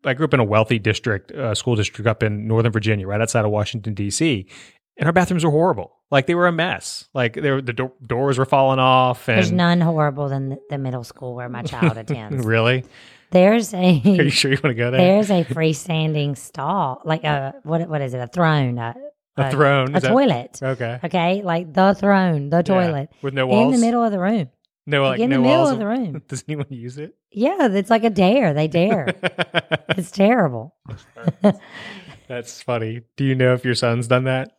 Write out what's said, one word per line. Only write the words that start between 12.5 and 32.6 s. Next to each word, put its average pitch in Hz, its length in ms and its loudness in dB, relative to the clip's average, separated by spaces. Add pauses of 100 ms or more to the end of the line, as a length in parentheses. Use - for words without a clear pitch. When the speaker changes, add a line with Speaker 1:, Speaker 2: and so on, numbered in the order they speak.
Speaker 2:
There's 202 420 4
a 180 300 4
Speaker 1:
Are 190 40 6 (160)
you 143 60 4
sure 135 220 0
you 135 100 2
wanna 131 120 0
go 120 180 -2
there? 131 80 4
Speaker 2:
there's 196 300 4
a 175 140 2
freestanding 156 920 -2
stall, 151 680 -6
like 160 200 -2
a, 143 300 -4 (100)
what, 165 240 -4
what 151 120 -4
is 127 140 -6
it? 127 60 -6
A 123 80 -8
throne, 147 500 0
a, 117 160 -8 (420)
Speaker 1:
A 139 120 -2
Speaker 2:
a, - 20 -4
Speaker 1:
throne, 139 440 2
Speaker 2:
a - 40 0
Speaker 1:
is 170 60 0
that - 60 2
Speaker 2:
toilet. 214 520 0
Speaker 1:
Okay. 123 420 -6
Speaker 2:
Okay, 180 380 -2
like 170 300 -4
the 190 220 4
throne, 185 560 0
the 165 80 2
Speaker 1:
Yeah. 175 40 2
Speaker 2:
toilet 170 480 0 (100)
Speaker 1:
With 135 140 -6
no 131 160 0
Speaker 2:
in - 0 -
the - 60 4 (160)
Speaker 1:
walls? 247 80 2
Speaker 2:
middle 233 240 2
of 214 80 0
the 196 80 -4
room. 190 280 0 (380)
Speaker 1:
No, 143 160 0
Speaker 2:
Like, 135 160 2
Speaker 1:
like, - 20 -4
Speaker 2:
in 247 100 2
Speaker 1:
no 269 60 2
Speaker 2:
the 247 60 2
middle 262 160 6
Speaker 1:
walls 294 140 4
Speaker 2:
of 226 60 -2
the 208 80 -4
Speaker 1:
of 233 120 -2
Speaker 2:
room. 156 260 -6
Speaker 1:
<laughs> - 40 -20
Does 131 200 -12
anyone 151 220 -6
use 123 260 -14
it? 156 180 -14 (160)
Speaker 2:
Yeah, 285 400 0
it's 196 200 -2
like 226 140 2
a 226 60 4
dare. 196 440 2
They 156 140 0
dare. 175 400 0 (120)
Speaker 1:
<laughs> - 20 -8 (760)
Speaker 2:
It's 170 140 -8
terrible. 180 640 0 (100)
<laughs> - 560 -8 (840)
Speaker 1:
That's 123 340 -10